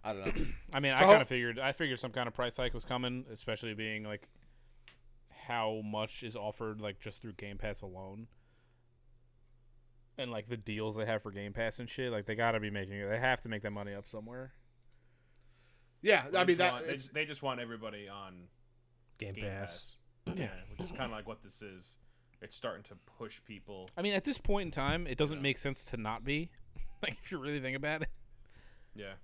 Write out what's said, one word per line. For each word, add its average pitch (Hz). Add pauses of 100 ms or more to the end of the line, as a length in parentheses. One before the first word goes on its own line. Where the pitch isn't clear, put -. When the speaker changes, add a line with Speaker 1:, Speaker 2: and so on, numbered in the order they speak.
Speaker 1:
I 107
don't 95 (120)
know. 165 (140)
Speaker 2:
<clears throat> -
I 135
mean, 139
Speaker 1:
So 139
Speaker 2:
I -
Speaker 1:
ho- 196
Speaker 2:
kinda 214
figured, 120
I 135
figured 139
some 123
kind 120
of 113
price 123
hike 123
was 117
coming, 127
especially 110
being, 107
like, 104 (1200)
how 110
much 107
is 113
offered, 107
like, 101
just -
through 107
Game 101
Pass 104
alone. 95 (1900)
And, 123
like, 110
the 120
deals 107
they 107
have 110
for 107
Game 101
Pass 113
and 120
shit, 127
like, 104
they 110
gotta 117
be 107
making 101
it. 101
They 110
have 131
to 120
make 107
that 107
money 101
up 101
somewhere. 120 (1500)
Speaker 1:
Yeah, 196
Speaker 3:
They 185
Speaker 1:
I -
mean, 180
Speaker 3:
just 175
Speaker 1:
that, 180
Speaker 3:
want, 120
they 135
Speaker 1:
it's 135
Speaker 3:
ju-, -
they 156
just 147
want 127
everybody 107
on 95 (680)
Speaker 4:
Game 98
Speaker 3:
Game 107
Speaker 4:
Pass. 98 (300)
Speaker 3:
Pass. 180
Yeah, 143 (220)
which -
is 180
kinda 131
like 107
what 110
this -
is. 95 (440)
It's -
starting 104
to 98 (220)
push 110
people. 98
Speaker 2:
I 175
mean, 202
at 190
this 285
point 202
in 160
time, 151
it 127
doesn't 151
Speaker 3:
Yeah. 139
Speaker 2:
make 139
sense -
to -
not 113
be. 147
<laughs> - (400)
Like, 220
if -
you 185
really 143
think 131
about 151
it. 147 (880)
Speaker 3:
Yeah. 98 (120)